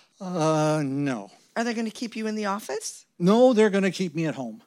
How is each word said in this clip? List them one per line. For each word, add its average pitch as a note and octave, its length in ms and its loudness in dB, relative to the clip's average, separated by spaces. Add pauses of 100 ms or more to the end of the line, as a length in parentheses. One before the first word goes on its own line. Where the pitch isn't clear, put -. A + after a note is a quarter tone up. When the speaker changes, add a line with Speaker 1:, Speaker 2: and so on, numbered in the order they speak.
(200)
Speaker 1:
Uh, D#3 680 0
no. C3+ 460 -4 (240)
Speaker 2:
Are A3+ 80 -2
they A#3 100 -4
gonna A3 180 -6
keep A3+ 240 -10
you A3 120 -6
in G#3+ 80 -4
the G#3+ 100 -4
office? G#3+ 600 -8 (140)
Speaker 1:
No, A#3 340 6
they're G#3+ 160 6
gonna F#3+ 220 2
keep D#3+ 240 -4
me E3 100 -2
at D3 100 -4
home. A#2 320 -12